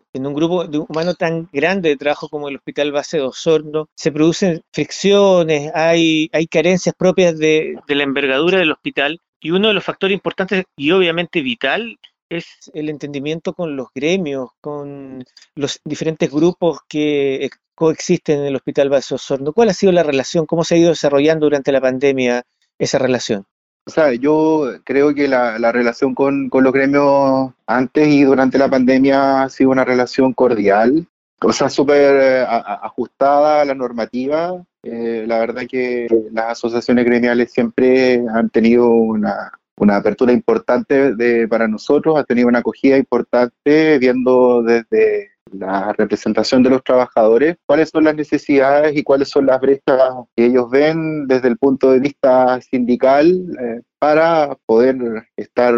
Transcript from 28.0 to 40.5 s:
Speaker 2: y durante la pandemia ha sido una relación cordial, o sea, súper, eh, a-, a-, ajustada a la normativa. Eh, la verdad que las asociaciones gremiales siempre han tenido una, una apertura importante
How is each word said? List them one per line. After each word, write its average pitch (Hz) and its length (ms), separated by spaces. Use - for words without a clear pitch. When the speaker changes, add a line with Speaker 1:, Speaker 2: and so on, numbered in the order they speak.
Speaker 2:
y 143 160
durante 131 340
la 135 100
pandemia 135 760
ha 135 60
sido 135 200
una 131 160
relación 123 480
cordial, 117 720
o 110 140
sea, 139 160
súper, 143 500
eh, 131 200
a-, 117 180
a-, 104 300
ajustada 143 720
a 143 40
la 139 100
normativa. 131 840
Eh, 117 460
la 113 100
verdad 117 320
que 123 380
las 113 220
asociaciones 120 520
gremiales 120 460
siempre 127 720
han 113 160
tenido 117 400
una, 107 640
una 104 200
apertura 107 360
importante 123 800